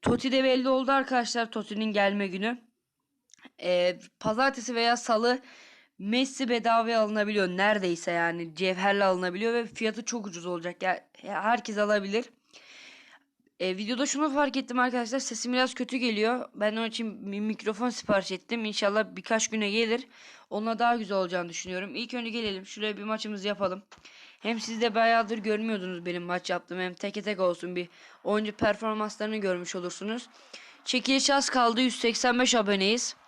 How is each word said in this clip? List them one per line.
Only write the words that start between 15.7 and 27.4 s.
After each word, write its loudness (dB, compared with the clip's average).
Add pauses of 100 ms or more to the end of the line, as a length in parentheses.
kötü -4
geliyor. 0
Ben 0
onun -2
için -6
mi-, -4
mikrofon -2
sipariş 0
ettim. -6
İnşallah 2
birkaç -2
güne 0
gelir. 0 (420)
Onunla -2
daha 4
güzel -2
olacağını -2
düşünüyorum. -8
İlk -6
önce -4
gelelim. -4
Şuraya -6
bir -10
maçımızı -4
yapalım. -2 (580)
Hem -2
siz -6
de 0
bayağıdır 4
görmüyordunuz -2
benim -4
maç -4
yaptığımı. -4
Hem -4
teke -6
tek -2